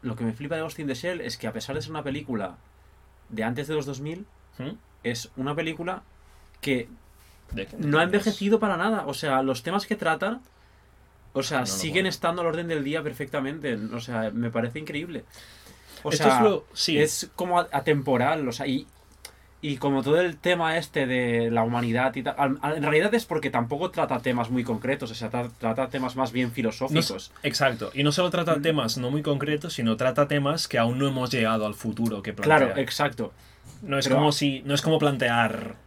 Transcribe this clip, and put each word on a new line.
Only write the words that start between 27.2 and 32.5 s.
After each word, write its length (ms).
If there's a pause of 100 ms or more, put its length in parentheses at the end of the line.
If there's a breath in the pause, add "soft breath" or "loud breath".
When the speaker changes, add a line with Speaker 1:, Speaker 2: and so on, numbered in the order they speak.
Speaker 2:
exacto, 460
y 80
no 100
solo 200
trata 240
Speaker 1:
Mm. 80
Speaker 2:
temas 340
no 140
muy 100
concretos, 520
sino 220
trata 320
temas 400
que 120
aún 180
no 100
hemos 220
llegado 380
al 80
futuro 480
que 100
Speaker 1:
Claro, 320